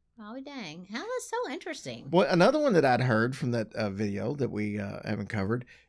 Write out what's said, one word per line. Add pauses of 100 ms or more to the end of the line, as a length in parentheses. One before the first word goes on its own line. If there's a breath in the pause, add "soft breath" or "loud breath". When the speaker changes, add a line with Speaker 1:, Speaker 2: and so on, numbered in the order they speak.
(260)
Speaker 1:
Oh,
dang.
How,
that's
so
interesting.
Speaker 2:
Well,
another
one
that
I'd
heard
from
that,
uh,
video
that
we,
uh,
haven't
covered (240 loud breath)